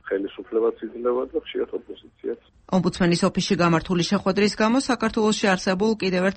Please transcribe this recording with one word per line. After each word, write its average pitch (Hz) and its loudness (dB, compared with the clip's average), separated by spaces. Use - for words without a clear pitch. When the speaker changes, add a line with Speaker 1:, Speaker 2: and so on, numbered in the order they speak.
Speaker 1:
ხელისუფლებაც 107 -2
იძლევა 120 -2
და - -2
ხშირად - -6
ოპოზიციაც. - -12
Speaker 2:
ომბუდსმენის 175 2
ოფისში 185 0
გამართული 175 2
შეხვედრის 202 0
გამო 226 2
საქართველოში 220 0
არსებულ 190 0
კიდევ 180 0
ერთ 190 -4